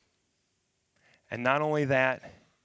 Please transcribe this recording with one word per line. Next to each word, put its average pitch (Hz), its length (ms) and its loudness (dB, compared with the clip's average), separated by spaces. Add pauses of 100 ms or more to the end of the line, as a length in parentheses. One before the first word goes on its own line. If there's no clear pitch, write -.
(1300)
And 113 120 -6
not 131 200 2
only 151 240 0
that, 131 480 0 (320)